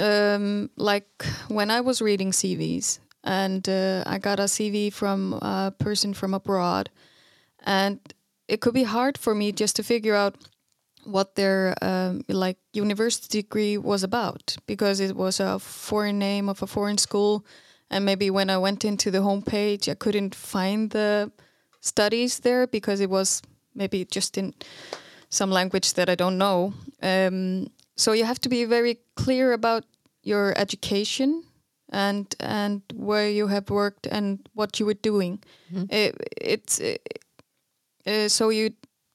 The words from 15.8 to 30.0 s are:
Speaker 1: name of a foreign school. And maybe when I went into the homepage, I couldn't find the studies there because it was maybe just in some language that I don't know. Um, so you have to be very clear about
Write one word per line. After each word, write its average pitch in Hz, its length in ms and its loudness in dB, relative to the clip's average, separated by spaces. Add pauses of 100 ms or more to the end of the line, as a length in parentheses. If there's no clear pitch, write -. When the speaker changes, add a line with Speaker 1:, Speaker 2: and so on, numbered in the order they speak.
Speaker 1:
name 202 300 0
of 196 140 -4
a 196 40 -2
foreign 202 320 -2
school. 208 460 0 (460)
And 196 140 0
maybe 196 240 2
when 190 220 2
I 190 80 2
went 196 260 0
into 208 280 0
the 190 80 4
homepage, 202 680 0
I - 60 -2
couldn't 202 400 -2
find 208 560 -2
the 208 400 0 (500)
studies 233 600 0
there 247 260 4
because 202 340 0
it 196 80 2
was 190 320 2 (320)
maybe 190 320 -4
just - 320 -4
in 190 180 -4 (760)
some 190 240 0
language 185 420 2
that 180 140 2
I 180 80 4
don't 180 220 2
know. 190 360 2 (260)
Um, 190 680 0 (240)
so - 180 2
you 220 120 4
have 240 160 -2
to - 80 -2
be 240 160 2
very 233 340 2 (160)
clear 262 380 4
about 226 320 2 (400)